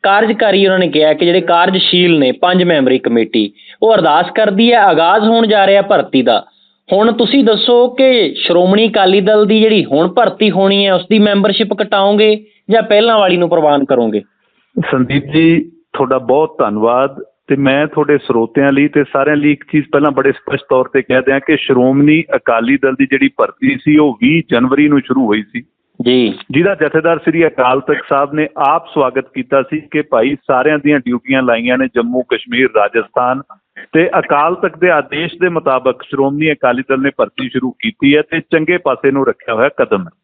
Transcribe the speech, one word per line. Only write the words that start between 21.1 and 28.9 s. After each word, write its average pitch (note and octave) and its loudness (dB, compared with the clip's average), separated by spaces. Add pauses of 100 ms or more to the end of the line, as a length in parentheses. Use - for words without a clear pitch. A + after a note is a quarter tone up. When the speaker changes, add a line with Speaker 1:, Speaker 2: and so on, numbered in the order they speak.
Speaker 2:
ਦਿਆਂ C3+ -2
ਕਿ D#3 -2
ਸ਼੍ਰੋਮਣੀ C#3 2 (120)
ਅਕਾਲੀ A#2+ -2
ਦਲ C3+ -2
ਦੀ C3+ 0
ਜਿਹੜੀ C3+ 0
ਭਰਤੀ C3 -4
ਸੀ, D3 0
ਉਹ C#3+ 2
ਵੀਹ D#3+ 2
ਜਨਵਰੀ C3 2
ਨੂੰ C#3+ 2
ਸ਼ੁਰੂ C3 -2
ਹੋਈ G#2+ 0
ਸੀ A#2+ -12 (400)
Speaker 1:
ਜੀ। B2 2 (160)
Speaker 2:
ਜਿਹਦਾ F3+ 0
ਜਥੇਦਾਰ D#3+ 0
ਸ੍ਰੀ E3 0
ਅਕਾਲ C3+ 0
ਤਖਤ D3 -4
ਸਾਹਿਬ C#3+ -2
ਨੇ D3+ -2
ਆਪ D#3+ 0